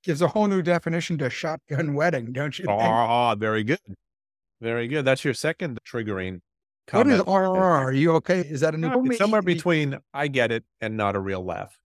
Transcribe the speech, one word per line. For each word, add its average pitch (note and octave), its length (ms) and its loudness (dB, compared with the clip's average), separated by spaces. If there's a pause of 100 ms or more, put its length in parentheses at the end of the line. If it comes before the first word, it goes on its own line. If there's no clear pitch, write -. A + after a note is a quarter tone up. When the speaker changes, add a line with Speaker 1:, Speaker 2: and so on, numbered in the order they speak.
Speaker 1:
gives D#3 180 -2
a F3 80 4
whole G#3+ 180 2
new F#3+ 140 2
definition E3+ 580 -2
to E3 100 -2
shotgun D#3 640 -4
wedding, C#3 400 -2
don't C#3 240 -6
you F#3+ 80 -10
think? G2+ 160 0
Speaker 2:
Ah, A#2 540 2
very G#2+ 280 0
good. B2+ 160 -2 (800)
Very A#2 280 -4
good. C#3+ 180 -4
That's C3 180 2
your C#3 100 0
second D3+ 540 -4
triggering F#2+ 520 -6 (520)
Speaker 1:
What B3 160 4
is A#3 140 4
Speaker 2:
comment. - 60 -2
Speaker 1:
R F#3+ 180 2
R F#3 180 0
R? E3 220 4
Are C3 80 -2
you D#3 220 4
okay? F3+ 260 2
Is C#3+ 200 -6
that D#3 120 2
a D#3+ 40 -6
new D#3+ 120 -2
Speaker 2:
No, B3 160 2
it's B3+ 120 0
somewhere G#3+ 240 2
Speaker 1:
Tell F#3+ 40 -6
me F3 80 2
the D#3+ 40 0
Speaker 2:
between D#3 400 0 (160)
I D3 140 -2
get B2+ 240 2
it A2+ 120 -2 (180)
and A2 160 -4
not G2+ 180 0
a G2+ 40 0
real F#2+ 260 -4
laugh. - 400 -8